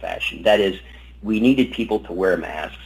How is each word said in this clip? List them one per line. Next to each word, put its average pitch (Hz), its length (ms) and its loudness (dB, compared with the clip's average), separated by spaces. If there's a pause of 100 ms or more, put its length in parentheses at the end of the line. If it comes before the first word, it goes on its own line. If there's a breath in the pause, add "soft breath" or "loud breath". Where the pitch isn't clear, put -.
fashion. 87 420 -8
That 104 160 6
is, 95 200 0 (420 loud breath)
we 110 180 -2
needed 131 340 4
people 107 280 -2
to - 120 -12
wear 92 240 2
masks, 78 480 -10